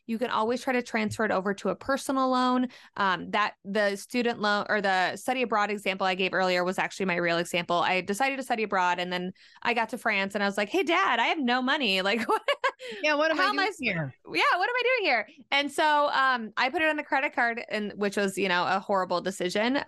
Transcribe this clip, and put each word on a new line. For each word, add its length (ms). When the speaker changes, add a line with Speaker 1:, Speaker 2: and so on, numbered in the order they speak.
Speaker 1:
you 100
can 140
always 320
try 100
to 80
transfer 440
it 60
over 220
to 160
a 60
personal 560
loan. 380
Um, 320
that, 240
the 340
student 420
loan 280
or 140
the 340
study 280
abroad 260
example 380
I 80
gave 180
earlier 300
was 160
actually 260
my 120
real 200
example. 380
I 260
decided 360
to 60
study 200
abroad, 340
and 160
then 180
I 140
got 140
to 100
France, 340
and 100
I 40
was 100
like, 120
"Hey, 120
Dad, 380
I 80
have 100
no 240
money. 400
<laughs> 0
Like, 260
what? 140
Speaker 2:
Yeah, 100
what 160
am 100
I 40
Speaker 1:
How 60
am 80
Speaker 2:
doing 80
Speaker 1:
I 20
s-, 120
Speaker 2:
here? 360
Speaker 1:
yeah, 320
what 100
am 80
I 80
doing 280
here?" 160
And 160
so, 440
um, 420
I 140
put 120
it 60
on 80
the 80
credit 320
card, 320
and 300
which 180
was, 220
you 100
know, 180
a 140
horrible 400
decision. 680